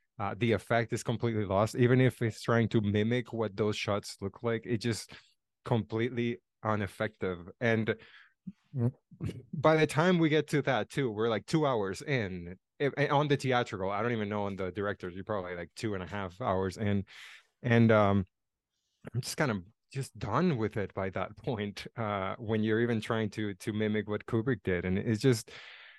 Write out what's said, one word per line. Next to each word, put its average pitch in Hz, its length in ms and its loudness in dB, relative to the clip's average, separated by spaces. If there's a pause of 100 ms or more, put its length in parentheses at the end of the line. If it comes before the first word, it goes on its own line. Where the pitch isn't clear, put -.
(180)
Uh, 104 200 -4
the 113 140 2
effect 117 400 0
is 113 100 -4
completely 110 440 -2
lost, 95 280 2
even 127 240 4
if 127 220 2
it's 113 220 -4
trying 113 260 2
to 117 140 2
mimic 107 500 0
what 107 240 -4
those 107 180 0
shots - 460 -4
look 98 220 -8
like. 117 240 -4
It 117 120 0
just 113 340 -4 (520)
completely 117 800 -2 (200)
ineffective. 101 840 -4 (100)
And 113 360 2 (800)
w-, 123 180 0 (640)
by 156 220 4
the 156 100 4
time 175 320 4
we 165 100 4
get 147 200 2
to 147 140 0
that 120 280 -2
too, 135 200 -2
we're, 110 200 0
like, 104 160 -2
two 156 200 2
hours 101 360 -2
in, 92 540 -4 (220)
if, 139 200 0
and 143 120 2
on 147 180 4
the 139 80 4
theatrical. 117 540 0
I 101 120 -2
don't 120 100 0
even 107 160 -2
know 104 160 -2
on 98 120 -4
the 92 160 -4
director's. 95 420 -4
You're 95 100 -10
probably, 92 300 -6
like, 85 200 -10
two 107 200 -4
and 92 80 -6
a 87 40 -8
half 98 360 -8
hours 95 340 2
in, 101 280 2 (580)
and, 117 280 8
um, 101 360 6 (880)
I'm 120 80 -2
just - 160 -8
kind 147 120 2
of 98 120 -2 (280)
just 135 280 -8
done 131 400 0
with 107 180 -2
it 98 160 -4
by 95 180 -4
that 98 280 -6
point, 104 480 -6 (100)
uh, 101 420 -4
when 110 240 0
you're 110 200 2
even 117 180 0
trying 110 300 -2
to, 104 240 -6
to 107 180 -6
mimic 107 340 -2
what 104 200 -6
Kubrick 117 380 -2
did. 87 200 0
And 92 140 0
it's 110 240 0
just 127 280 2 (480)